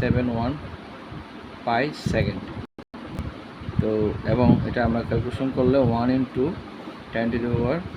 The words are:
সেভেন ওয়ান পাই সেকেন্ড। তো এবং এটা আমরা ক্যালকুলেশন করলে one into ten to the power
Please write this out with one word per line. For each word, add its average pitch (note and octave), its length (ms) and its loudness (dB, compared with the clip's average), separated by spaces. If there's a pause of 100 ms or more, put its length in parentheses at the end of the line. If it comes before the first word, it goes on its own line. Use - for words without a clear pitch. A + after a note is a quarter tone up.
সেভেন B2 280 2
ওয়ান A#2+ 240 0 (1120)
পাই B2+ 260 0 (200)
সেকেন্ড। G2+ 300 0 (1400)
তো G#2+ 320 2 (140)
এবং A#2+ 400 8
এটা A#2 180 2
আমরা A#2 180 2
ক্যালকুলেশন B2 480 0
করলে C3 280 4
one A#2+ 320 4
into B2+ 340 0 (680)
ten A#2 180 0
to A#2+ 80 -2
the A#2+ 160 -2
power A#2+ 260 2 (160)